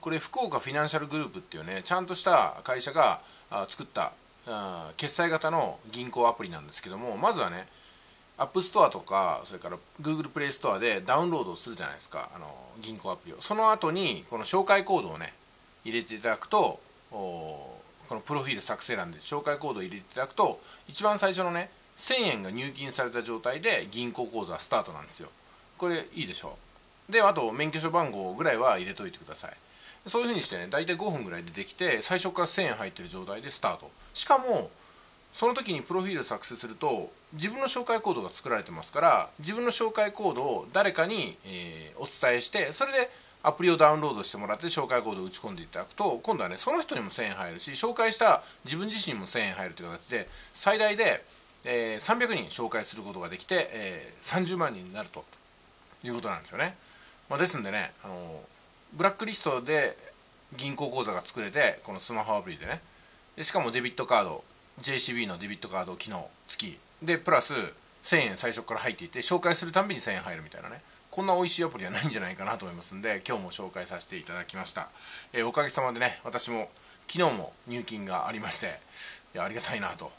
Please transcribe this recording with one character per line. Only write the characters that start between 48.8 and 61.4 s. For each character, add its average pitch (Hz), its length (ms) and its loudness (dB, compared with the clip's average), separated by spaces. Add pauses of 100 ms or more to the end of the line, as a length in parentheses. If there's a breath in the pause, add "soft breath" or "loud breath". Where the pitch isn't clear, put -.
自 220 180 -2
身 147 80 -2
に 104 60 -6
も 92 60 -8
千 110 200 0
円 92 80 -2
入 92 140 -6
る 80 60 -10
と - 80 -12
い 87 40 -10
う 85 40 -8
形 85 180 -12
で、 110 200 -4 (240 loud breath)
最 208 260 4
大 214 180 4
で、 196 280 4 (400 loud breath)
え 117 340 0
ー、 - 20 2
三 226 180 6
百 233 160 2
人 135 120 -2
紹 117 220 -4
介 110 160 -2
す - 120 -2
る 110 60 -10
こ 98 100 -10
と 92 80 -10
が 87 80 -6
で 87 80 -10
き - 80 -10
て、 180 280 2
え 95 480 -8
ー、 - 40 -12
三 185 220 4
十 180 100 -2
万 156 160 0
人 95 100 -12
に 90 100 -16
な 104 100 -6
る - 80 -10
と - 140 -14 (800)
い 123 80 -6
う 120 40 -2
こ 120 60 -4
と 113 80 -4
な 92 100 -4
ん - 20 -10
で - 60 -12
す - 40 -8
よ 90 80 -8
ね。 175 180 -2 (520 loud breath)
ま 135 80 -2
あ、 - 20 -2
で 180 80 6
す 180 100 4
ん 123 60 -4
で 98 80 -4
ね、 101 220 -2 (100)
あ 101 60 -12
の 95 60 -8
ー、 90 40 -10 (760)
ブ 156 100 -2
ラ 196 60 6
ッ - 20 -8
ク 226 140 -6
リ 220 80 -2
ス - 100 6
ト 127 180 0
で 143 340 2 (600)
銀 131 180 -4
行 139 160 -4
口 127 140 0
座 104 80 -4
が 90 80 -2
作 - 200 -6